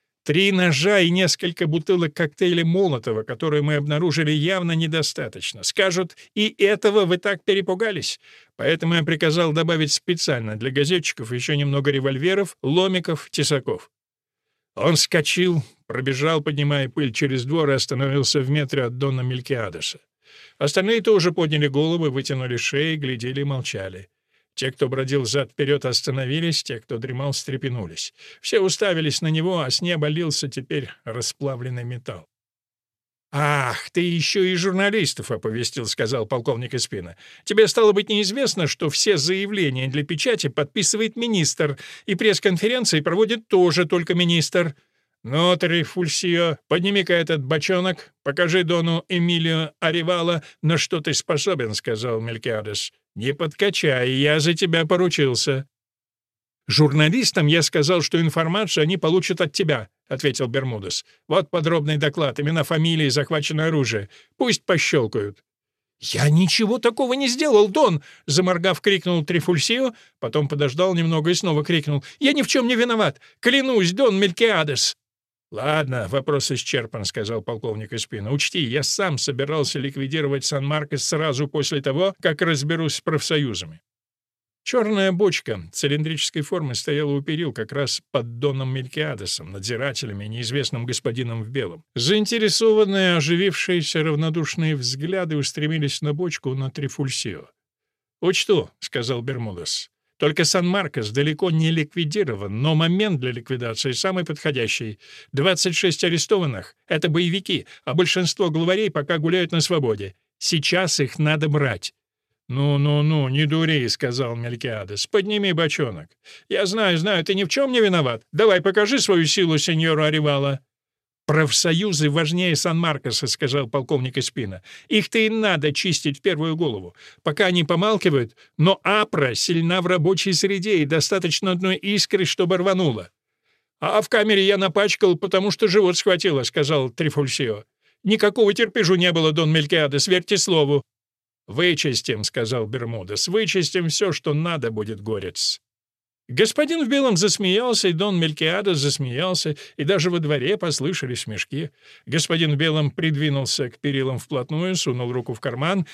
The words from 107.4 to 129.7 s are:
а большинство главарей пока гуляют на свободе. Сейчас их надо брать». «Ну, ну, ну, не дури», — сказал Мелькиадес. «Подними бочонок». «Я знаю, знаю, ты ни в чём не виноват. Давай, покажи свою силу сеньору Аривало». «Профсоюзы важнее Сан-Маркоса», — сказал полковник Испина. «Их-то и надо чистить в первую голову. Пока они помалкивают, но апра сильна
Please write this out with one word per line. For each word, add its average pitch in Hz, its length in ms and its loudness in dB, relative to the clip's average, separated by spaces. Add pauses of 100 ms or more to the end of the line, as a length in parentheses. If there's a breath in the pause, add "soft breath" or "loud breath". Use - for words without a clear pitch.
а 131 100 -2
большинство 175 560 0
главарей 180 400 0
пока 156 280 -2
гуляют 165 340 0
на 165 80 2
свободе. 113 560 -2 (220)
Сейчас 175 600 0
их 135 220 -2
надо 151 280 2
брать». 139 460 -2 (540)
«Ну, 143 300 0
ну, 147 240 2
ну, 151 260 2
не 143 180 0
дури», — 156 420 0
сказал 120 460 -4
Мелькиадес. 117 720 -8
«Подними 202 460 0
бочонок». 143 560 -2 (400 loud breath)
«Я 196 180 0
знаю, 185 320 2
знаю, 175 240 2
ты 190 140 0
ни 196 80 0
в - 40 -2
чём 269 220 0
не 247 100 2
виноват. 160 520 2
Давай, 190 280 6
покажи 208 380 2
свою 180 260 4
силу 160 320 2
сеньору 156 460 2
Аривало». 147 560 2 (680)
«Профсоюзы 160 840 2
важнее 165 480 2
Сан-Маркоса», — 160 680 -2
сказал 135 420 -2
полковник 127 480 -2
Испина. 110 460 -6 (260 loud breath)
«Их-то 214 300 0
и 220 100 4
надо 185 460 0
чистить 151 460 -2
в - 20 -20
первую 160 340 0
голову. 107 400 -4 (260 loud breath)
Пока 156 220 0
они 175 200 2
помалкивают, 170 680 2 (220 soft breath)
но 185 260 4
апра 185 520 0
сильна 170 480 0